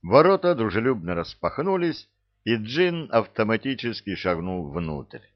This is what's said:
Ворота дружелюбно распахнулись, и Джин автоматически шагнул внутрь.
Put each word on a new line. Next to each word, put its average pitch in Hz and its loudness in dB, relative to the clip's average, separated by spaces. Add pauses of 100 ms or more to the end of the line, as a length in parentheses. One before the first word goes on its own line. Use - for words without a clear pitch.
Ворота 175 6
дружелюбно 110 -2
распахнулись, 170 -4 (360)
и 113 2
Джин 156 -2
автоматически 110 -2
шагнул 87 -2
внутрь. 78 -6 (160)